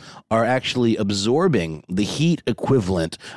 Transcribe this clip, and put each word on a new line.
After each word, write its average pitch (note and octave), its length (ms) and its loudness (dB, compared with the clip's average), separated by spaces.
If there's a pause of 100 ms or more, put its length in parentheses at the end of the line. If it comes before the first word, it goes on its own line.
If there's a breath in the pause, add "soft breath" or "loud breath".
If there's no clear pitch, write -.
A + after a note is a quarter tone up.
(300 loud breath)
are A2+ 140 2
actually A2 540 0
absorbing G#2 920 0
the F#2 160 0
heat D#3+ 420 0
equivalent F#2+ 720 -2 (200 loud breath)